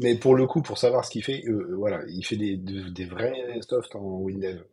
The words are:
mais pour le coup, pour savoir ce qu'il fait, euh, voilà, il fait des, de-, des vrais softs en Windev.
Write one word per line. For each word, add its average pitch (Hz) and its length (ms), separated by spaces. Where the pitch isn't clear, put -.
mais 120 160
pour 131 180
le 131 120
coup, 160 140
pour 113 160
savoir 123 260
ce - 80
qu'il 107 100
fait, 135 260
euh, 101 280
voilà, 98 320
il 90 160
fait 113 140
des, 101 180
de-, 92 340
des 90 140
vrais 120 580
softs - 340
en 98 240
Windev. 95 520